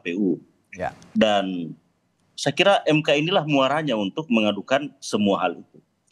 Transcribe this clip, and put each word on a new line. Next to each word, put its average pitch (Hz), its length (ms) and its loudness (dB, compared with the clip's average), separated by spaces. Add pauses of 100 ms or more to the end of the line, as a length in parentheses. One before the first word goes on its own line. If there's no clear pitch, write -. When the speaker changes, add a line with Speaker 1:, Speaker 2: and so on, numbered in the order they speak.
Speaker 1:
P 87 180 -4
U. 92 220 0 (340)
Speaker 2:
Ya. - 160 -8 (220)
Speaker 1:
Dan 98 640 0 (560)
saya - 240 -4
kira 196 160 4 (160)
M 156 160 2
K 151 80 2
inilah 156 320 0
muaranya 143 480 0
untuk 107 320 -4
mengadukan 113 720 0
semua 98 480 0
hal 90 160 -4
itu. - 160 -20 (340)